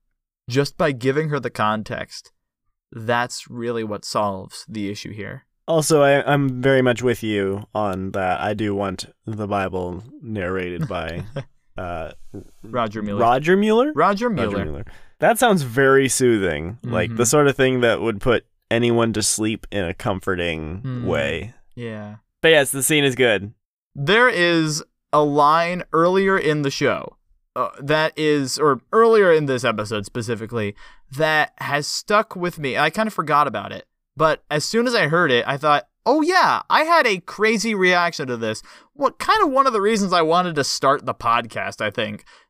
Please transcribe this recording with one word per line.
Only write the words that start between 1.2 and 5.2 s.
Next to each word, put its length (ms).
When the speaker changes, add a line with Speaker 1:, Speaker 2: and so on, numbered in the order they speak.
Speaker 1:
her 100
the 120
context, 800
that's 580
really 360
what 180
solves 640
the 220
issue 240
here. 320